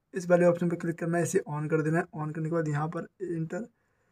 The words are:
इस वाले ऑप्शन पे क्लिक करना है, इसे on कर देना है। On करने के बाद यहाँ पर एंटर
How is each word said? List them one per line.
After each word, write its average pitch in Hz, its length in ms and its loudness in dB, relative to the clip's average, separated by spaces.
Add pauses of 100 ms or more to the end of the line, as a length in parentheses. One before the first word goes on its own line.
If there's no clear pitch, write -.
(140)
इस 180 160 -6
वाले 175 160 8
ऑप्शन 175 240 4
पे 170 60 -2
क्लिक 170 240 -4
करना 170 180 -2
है, 170 60 2
इसे 160 160 2
on 151 300 -4
कर 160 120 2
देना 156 160 0
है। 175 60 2 (140)
On 151 160 -6
करने 160 160 -4
के 170 60 -2
बाद 165 120 0
यहाँ 151 200 -2
पर 170 200 -6 (140)
एंटर 175 460 -6 (440)